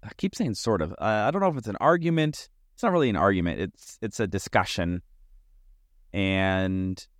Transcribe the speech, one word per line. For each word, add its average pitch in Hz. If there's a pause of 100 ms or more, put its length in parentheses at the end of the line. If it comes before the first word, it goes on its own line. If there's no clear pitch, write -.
I -
keep -
saying 131
sort 101
of, 82
uh, 107
I 139
don't 190
know 190
if 151
it's 113
an 101
argument. 160 (240)
It's -
not 214
really 151
an 101
argument. 90
It's, -
it's 110
a 110
discussion. 92 (1080)
And 95 (140)